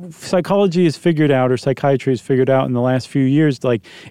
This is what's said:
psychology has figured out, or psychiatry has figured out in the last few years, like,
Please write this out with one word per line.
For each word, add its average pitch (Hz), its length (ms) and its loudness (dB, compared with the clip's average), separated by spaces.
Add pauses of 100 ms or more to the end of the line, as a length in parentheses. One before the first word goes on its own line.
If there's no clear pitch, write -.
(120)
psychology 185 720 0
has 160 120 0
figured 151 360 0
out, 127 180 2
or 127 60 0
psychiatry 135 560 -2
has 120 80 -2
figured 131 300 0
out 135 180 2
in 127 40 -4
the 123 80 -2
last 127 280 -2
few 139 160 -2
years, 143 400 0
like, 120 200 -2 (260)